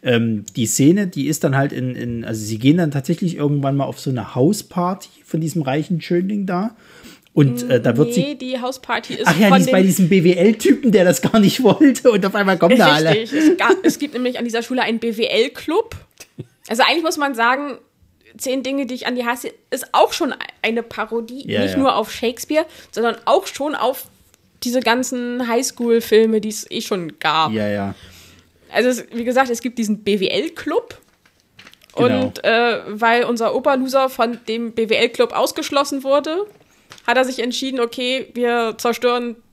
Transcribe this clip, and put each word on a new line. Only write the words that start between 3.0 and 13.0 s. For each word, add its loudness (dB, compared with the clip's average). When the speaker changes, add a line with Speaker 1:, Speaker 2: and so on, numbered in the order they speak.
Speaker 1:
irgendwann -2
mal 0
auf -6
so -6
eine -6
Hausparty -2
von -4
diesem -4
reichen -2
Schönling -2
da. -4
Und, 2
äh, 4
da 2
wird 2
Speaker 2:
Nee, -6
Speaker 1:
sie 0
Speaker 2:
die -6
Hausparty -6
ist -6
Speaker 1:
Ach 2
ja, 6
Speaker 2:
von 8
Speaker 1:
die 4
ist 0
bei 6
Speaker 2:
dem 6
Speaker 1:
diesem 4
B 4
W 6
L-Typen, 4
der 6
das 4
gar 4
nicht 4
<laughs> -
wollte 6
und 2
auf -2
einmal 2
kommen 6
da 6
alle. 2